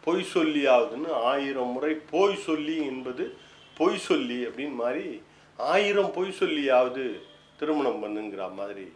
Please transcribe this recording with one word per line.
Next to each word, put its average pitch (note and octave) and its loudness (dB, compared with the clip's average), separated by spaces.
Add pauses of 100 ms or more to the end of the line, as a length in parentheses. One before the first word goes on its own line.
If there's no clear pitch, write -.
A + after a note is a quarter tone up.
பொய் F3+ 2
சொல்லியாவதுன்னு, D3 4
ஆயிரம் C3+ 0
முறை C3+ -2
போய் F#3+ 0
சொல்லி D#3 -2
என்பது C3 -6 (400)
பொய் F#3+ 2
சொல்லி B2 0
அப்படின்னு C3 -8
மாதிரி, B2 -4 (340)
ஆயிரம் G3 2
பொய் F#3 -4
சொல்லியாவது C3 2 (380)
திருமணம் C3+ 0
பண்ணுங்கிற G#2 -6
மாதிரி G2 -10